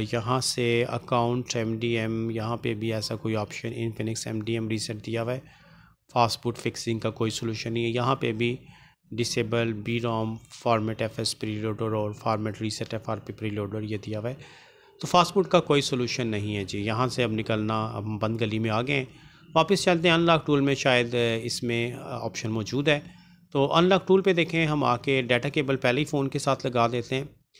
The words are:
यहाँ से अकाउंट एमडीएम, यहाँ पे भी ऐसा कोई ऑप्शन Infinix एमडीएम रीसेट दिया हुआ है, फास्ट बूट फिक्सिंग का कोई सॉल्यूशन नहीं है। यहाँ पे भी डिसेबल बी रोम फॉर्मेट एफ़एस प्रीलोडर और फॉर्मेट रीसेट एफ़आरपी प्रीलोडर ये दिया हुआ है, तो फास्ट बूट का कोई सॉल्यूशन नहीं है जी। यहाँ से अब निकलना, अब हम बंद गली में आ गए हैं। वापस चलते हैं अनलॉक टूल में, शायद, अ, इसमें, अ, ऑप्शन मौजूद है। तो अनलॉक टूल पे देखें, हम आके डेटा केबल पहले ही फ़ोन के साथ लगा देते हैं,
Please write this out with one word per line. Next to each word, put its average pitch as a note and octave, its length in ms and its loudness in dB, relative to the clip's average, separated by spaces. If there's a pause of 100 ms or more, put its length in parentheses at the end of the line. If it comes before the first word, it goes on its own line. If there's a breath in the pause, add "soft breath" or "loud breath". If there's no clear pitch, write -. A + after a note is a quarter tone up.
(140)
यहाँ A#2+ 260 0
से A#2+ 420 0
अकाउंट A#2+ 760 -2
एमडीएम, A2+ 720 -2
यहाँ A2+ 260 -4
पे A#2 180 -4
भी A2 180 -4
ऐसा A2 240 -4
कोई A2 180 -4
ऑप्शन A2 460 -4
Infinix A2 460 -4
एमडीएम A2+ 420 -4
रीसेट A2 280 -4
दिया A2+ 260 -4
हुआ A#2+ 100 -2
है, C3 100 -6 (720 loud breath)
फास्ट A#2+ 280 4
बूट A#2 140 -2
फिक्सिंग A2+ 440 -4
का A2+ 100 0
कोई A2 200 -2
सॉल्यूशन A2+ 420 -6
नहीं A#2 120 0
है। A#2 60 0
यहाँ B2 240 2
पे B2 180 -2
भी A#2+ 260 0 (540 loud breath)
डिसेबल A#2 600 0
बी A2 260 -2
रोम A2+ 380 -2
फॉर्मेट A2 680 0
एफ़एस A2 320 -4
प्रीलोडर A2 600 -4
और G#2+ 200 -2
फॉर्मेट G#2+ 480 -2
रीसेट A2 320 -6
एफ़आरपी G#2+ 380 -8
प्रीलोडर G#2 500 -6
ये G#2+ 160 -6
दिया G#2+ 220 -8
हुआ A2 80 -6
है, C#3 100 -8 (600 loud breath)
तो - 80 -8
फास्ट F3 260 4
बूट F#3+ 160 2
का F3 100 6
कोई D3 200 4
सॉल्यूशन B2 460 -2
नहीं G#2+ 280 -2
है G2+ 100 -2
जी। G#2 140 -6
यहाँ A2 300 0
से A#2+ 140 0
अब A2 100 2
निकलना, A2 520 0
अब A2 200 -6
हम G#2+ 140 -4
बंद A2 200 0
गली A2 200 0
में A2+ 120 0
आ A2 120 0
गए C#3 120 -2
हैं। C3 140 0 (480 loud breath)
वापस D#3+ 280 4
चलते F3 240 4
हैं E3 60 8
अनलॉक E3 320 4
टूल D3 140 4
में, C#3 140 4
शायद, B2 400 2
अ, A#2 320 2
इसमें, A#2+ 460 -2
अ, A#2+ 60 -10
ऑप्शन A2+ 500 -6
मौजूद A2+ 400 -2
है। D3 240 0 (400 loud breath)
तो C#3 140 4
अनलॉक F3 420 4
टूल F#3+ 120 8
पे G3 140 2
देखें, E3 320 2
हम D3 180 2
आके B2+ 380 2
डेटा A#2+ 260 2
केबल C3+ 280 0
पहले B2+ 240 2
ही D#3 40 2
फ़ोन C#3 240 0
के C#3+ 100 -4
साथ C3+ 280 0
लगा A#2+ 220 4
देते A#2+ 280 -4
हैं, C#3+ 120 -4 (320 soft breath)